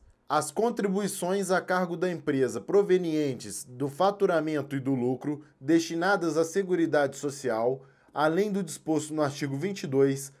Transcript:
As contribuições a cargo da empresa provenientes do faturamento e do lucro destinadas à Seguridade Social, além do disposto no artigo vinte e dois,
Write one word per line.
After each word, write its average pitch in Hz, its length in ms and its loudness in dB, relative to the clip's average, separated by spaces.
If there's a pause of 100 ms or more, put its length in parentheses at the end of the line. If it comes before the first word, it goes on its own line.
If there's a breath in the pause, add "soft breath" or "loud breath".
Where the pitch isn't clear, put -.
(300)
As 151 220 0
contribuições 196 960 0
a 180 100 2
cargo 180 380 -2
da 180 140 0
empresa 135 500 0
provenientes 156 1000 2
do 127 260 -6
faturamento 156 880 0
e 139 40 -2
do 135 140 0
lucro 131 480 -2 (180 loud breath)
destinadas 165 800 2
à 165 80 4
Seguridade 160 720 0
Social, 131 680 -2 (300 loud breath)
além 160 380 2
do 196 100 -2
disposto 156 540 -4
no 151 80 0
artigo 139 340 -4
vinte 196 240 -6
e 175 60 -6
dois, 139 520 2